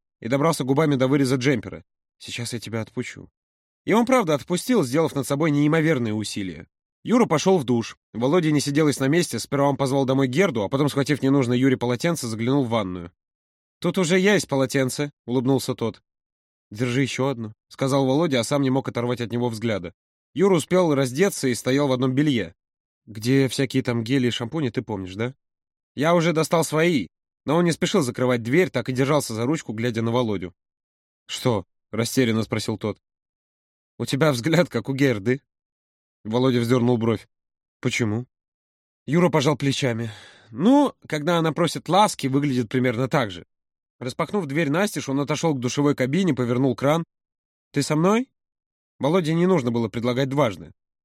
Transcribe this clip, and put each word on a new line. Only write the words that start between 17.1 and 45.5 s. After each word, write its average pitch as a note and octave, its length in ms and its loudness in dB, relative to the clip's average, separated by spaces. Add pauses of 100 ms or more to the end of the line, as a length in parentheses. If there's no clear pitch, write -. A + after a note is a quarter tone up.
одно», A#2 260 -6 (140)
сказал C#3 400 0
Володя, C#3 320 2
а A2+ 40 0
сам C#3+ 200 0
не C3 80 2
мог C3 160 0
оторвать A#2+ 340 -4
от G#2+ 100 -6
него A#2+ 180 -2
взгляда. G#2 440 -4 (400)
Юра F#3+ 220 2
успел E3 400 2
раздеться C#3 520 0
и B2 60 2
стоял C#3 340 0
в C3 40 0
одном B2+ 220 0
белье. B2+ 420 0 (500)
«Где A#2+ 440 0
всякие C3 340 -2
там A#2 200 -2
гели B2 260 0
и - 20 0
шампуни, B2 380 -4
ты B2 120 -4
помнишь, F#2+ 320 -8
да?» A#2 220 -6 (580)
«Я D#3 220 2
уже E3+ 180 2
достал D#3+ 300 2
свои», D#3 420 0 (400)
но C#3 120 0
он F3 80 4
не E3+ 60 2
спешил F3 300 0
закрывать B2 400 0
дверь, C3+ 300 0
так B2 180 -4
и C3 40 -4
держался C3 420 0
за A2+ 100 -4
ручку, C#3+ 280 -4
глядя A2+ 280 -4
на A2+ 80 0
Володю. G#2+ 460 -2 (720)
«Что?» A2 400 -2 (240)
растерянно A2+ 500 0
спросил A2 380 -6
тот. G#2 180 -6 (1040)
«У A#2 80 -6
тебя D3 240 2
взгляд, C3+ 380 0
как A#2 200 -4
у C#3 60 -4
Герды». B2+ 480 0 (800)
Володя B2 340 2
вздернул A#2+ 380 2
бровь. A2+ 300 -2 (540)
«Почему?» A#2+ 440 -2 (800)
Юра E3+ 240 2
пожал C#3+ 260 2
плечами. A#2+ 540 -2 (400)
«Ну, A#3 440 2 (140)
когда D#3 300 0
она D#3+ 160 0
просит D#3+ 340 -2
ласки, F#3 380 2
выглядит C3 420 0
примерно B2+ 400 0
так B2 220 0
же». F2 160 -14 (540)
Распахнув D#3 480 -4
дверь C#3+ 240 0
настежь, F#3 360 -2
он C#3 120 -2
отошел D3+ 340 -2